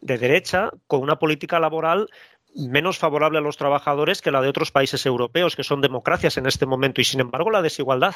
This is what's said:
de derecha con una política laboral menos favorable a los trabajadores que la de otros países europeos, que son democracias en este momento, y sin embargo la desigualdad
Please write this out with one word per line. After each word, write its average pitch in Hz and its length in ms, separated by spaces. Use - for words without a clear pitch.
de 127 160
derecha 180 540
con 139 140
una 147 160
política 156 440
laboral 160 480
menos 147 440
favorable 151 400
a 151 40
los 147 140
trabajadores 143 640
que 151 100
la 135 100
de 135 80
otros 147 240
países 135 320
europeos, 131 500
que 139 80
son 139 160
democracias 139 580
en 131 80
este 135 200
momento, 131 340
y 123 60
sin 131 160
embargo 127 300
la 208 100
desigualdad 147 540